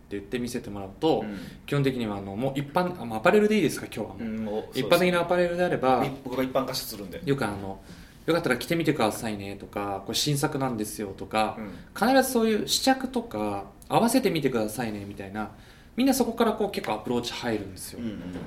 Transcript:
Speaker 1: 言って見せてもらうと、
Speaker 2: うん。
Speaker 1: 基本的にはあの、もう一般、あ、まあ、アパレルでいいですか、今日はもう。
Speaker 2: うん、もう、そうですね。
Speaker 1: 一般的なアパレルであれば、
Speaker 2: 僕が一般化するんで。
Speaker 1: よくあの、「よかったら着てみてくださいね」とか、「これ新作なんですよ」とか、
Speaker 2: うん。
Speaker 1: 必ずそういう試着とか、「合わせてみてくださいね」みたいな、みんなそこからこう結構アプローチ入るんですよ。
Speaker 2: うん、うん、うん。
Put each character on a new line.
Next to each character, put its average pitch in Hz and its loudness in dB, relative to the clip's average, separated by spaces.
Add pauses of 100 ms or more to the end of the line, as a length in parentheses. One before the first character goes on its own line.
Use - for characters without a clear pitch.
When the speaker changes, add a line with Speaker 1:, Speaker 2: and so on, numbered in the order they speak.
(120)
Speaker 1:
言 101 -4
っ - -14
て 123 -4
見 120 -4
せ 117 -4
て - -12
も 101 -8
ら 98 -6
う - -14 (100)
と、 147 4
Speaker 2:
う 107 -2
ん。 101 -6 (300)
Speaker 1:
基 143 -2
本 139 2
的 131 2
に 117 -2
は 101 -2
あ 98 -6
の、 98 -8
も 131 0
う 135 -2
一 143 -6
般、 180 0
あ、 120 -8
ま 113 -6
あ、 - -4
ア - -4
パ 175 6
レ 214 8
ル 208 8
で 214 4
い - 6
い - 6
で 131 4
す - -2
か、 104 -8
今 - -12
日 120 -4
は 104 -2
も 98 -12
う。 117 -6
Speaker 2:
う - -
ん、 110 -4
も 104 -4
う、 107 -2
そ 107 0
う - 0
で - -14
す - -12
ね。 131 2
Speaker 1:
一 120 -2
般 175 8
的 180 4
な 175 2
ア 165 0
パ 175 2
レ 180 4
ル 175 -2
で 180 2
あ 175 2
れ 143 0
ば、 127 4 (200)
Speaker 2:
僕 127 -6
が 131 2
一 131 -2
般 131 2
化 131 -4
す - -6
る 101 -10
ん 87 -12
で。 - -10
Speaker 1:
よ 139 2
く 131 0
あ 104 -2
の、 98 -8 (460)
「よ 165 2
か 170 4
っ 165 -2
た 170 2
ら - 4
着 - -8
て 170 0
み 165 0
て 147 4
く 120 2
だ 104 4
さ 113 -6
い 104 -4
ね」 98 -8
と 92 -12
か、 101 -4
「こ 117 -4
れ - -2
新 147 2
作 139 0
な 131 0
ん 117 -2
で 107 -2
す - -8
よ」 98 -6
と 98 -10
か、 110 0
Speaker 2:
う - -10
ん。 104 -2
Speaker 1:
必 269 8
ず 269 -2
そ 226 4
う - 4
い 214 2
う - -4
試 - 0
着 262 2
と 233 -2
か、 - -4 (220)
「合 147 4
わ 226 6
せ 254 4
て 185 4
み 160 0
て 135 4
く 117 0
だ 107 2
さ 120 -4
い 110 -2
ね」 101 -6
み 98 -10
た 98 -10
い 95 -12
な、 107 -6 (440)
み 254 2
ん - 6
な 269 6
そ 240 4
こ 226 0
か - 2
ら 214 4
こ 208 0
う 196 -2
結 - -4
構 110 0
ア 107 0
プ 123 -6
ロ 120 2
ー 117 2
チ - -6
入 110 -2
る 98 -6
ん 92 -10
で 92 -12
す - -12
よ。 120 -10
Speaker 2:
う - -8
ん、 117 -4
う 110 -4
ん、 - -4
う - -8
ん。 87 -10 (260)